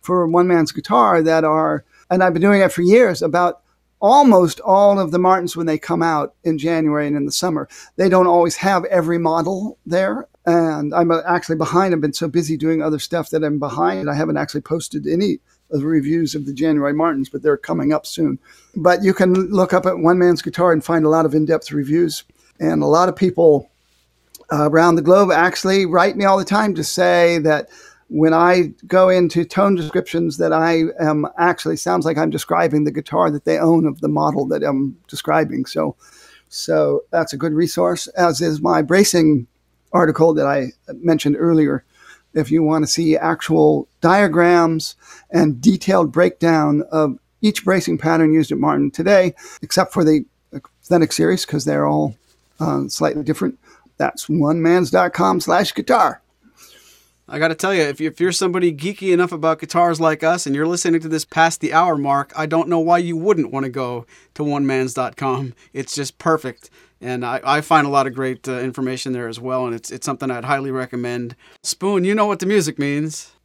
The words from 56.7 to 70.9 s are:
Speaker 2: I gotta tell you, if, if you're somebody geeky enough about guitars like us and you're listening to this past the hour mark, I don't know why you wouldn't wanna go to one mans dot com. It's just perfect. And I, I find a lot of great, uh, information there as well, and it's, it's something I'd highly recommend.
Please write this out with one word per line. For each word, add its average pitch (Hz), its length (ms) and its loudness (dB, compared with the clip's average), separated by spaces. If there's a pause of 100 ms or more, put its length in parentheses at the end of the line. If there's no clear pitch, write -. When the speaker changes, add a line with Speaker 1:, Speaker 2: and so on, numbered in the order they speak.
Speaker 2:
I 147 100 -8
gotta 160 160 0
tell 190 200 -2
you, 170 60 2
if, 143 180 -2
if 156 220 -4
you're 180 100 2
somebody 175 420 0
geeky 190 380 -4
enough 175 220 2
about 160 260 -2
guitars 170 400 0
like 160 240 0
us 170 220 0
and 139 100 -2
you're 151 100 0
listening 170 360 0
to 160 80 -12
this 156 160 -4
past 165 340 0
the 147 140 -4
hour 165 240 2
mark, 139 400 -2
I 156 80 -4
don't 165 240 -2
know 170 100 0
why 170 200 2
you 170 180 -4
wouldn't 165 340 0
wanna 135 160 -6
go 123 380 -8 (300)
to 151 100 -6
one 143 200 -2
mans 131 280 -2
dot 127 240 -6
com. 131 360 -6 (200)
It's 135 200 -10
just 143 260 -10
perfect. 156 500 -4 (320)
And 123 240 -8
I, 120 180 -6
I 139 180 0
find 151 240 2
a - 40 -6
lot 139 180 0
of 123 80 -10
great, 131 320 -6
uh, 131 60 -6
information 127 580 -6
there 120 160 -6
as 113 140 -12
well, 127 240 -4
and 120 100 -6
it's, - 160 -14
it's 127 140 -14
something 131 260 -6
I'd 120 140 -8
highly 135 260 -4
recommend. 123 640 -8 (280)